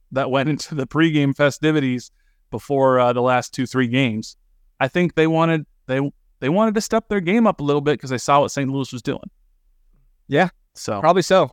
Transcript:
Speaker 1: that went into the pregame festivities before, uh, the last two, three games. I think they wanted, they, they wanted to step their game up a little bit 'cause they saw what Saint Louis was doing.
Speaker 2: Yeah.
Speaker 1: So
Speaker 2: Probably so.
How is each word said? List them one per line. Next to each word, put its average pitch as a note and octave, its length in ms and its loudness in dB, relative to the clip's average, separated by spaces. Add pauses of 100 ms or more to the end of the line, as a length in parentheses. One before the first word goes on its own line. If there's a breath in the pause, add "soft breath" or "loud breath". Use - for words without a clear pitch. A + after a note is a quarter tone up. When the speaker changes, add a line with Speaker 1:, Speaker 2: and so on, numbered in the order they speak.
(140)
Speaker 1:
that C3 180 -2
went C3+ 160 0
into - 260 -4
the C3+ 140 -6
pregame D3+ 480 2
festivities C#3+ 760 0 (380)
before, C3 480 2
uh, B2 140 4
the A#2+ 100 0
last B2 320 0
two, C3 120 -4
three B2+ 240 0
games. A#2 480 -2 (420)
I C3 80 0
think F3+ 280 -2
they D#3+ 120 2
wanted, D#3+ 380 0 (220)
they, C3 120 -2 (400)
they B2+ 80 -4
wanted G3+ 280 0
to A3 60 -2
step - 280 -2
their G#3 100 -2
game G3+ 260 0
up G3 140 0
a C#3+ 40 -8
little C#3+ 180 0
bit C#3+ 180 0
'cause C3+ 100 -12
they B2+ 80 -4
saw C#3+ 220 2
what - 120 0
Saint C3+ 200 -4
Louis C3+ 220 -4
was B2 80 -10
doing. - 180 -4 (1080)
Speaker 2:
Yeah. D#3 180 2 (280)
Speaker 1:
So G#2 260 -6
Speaker 2:
Probably F3 220 4
so. F3+ 300 2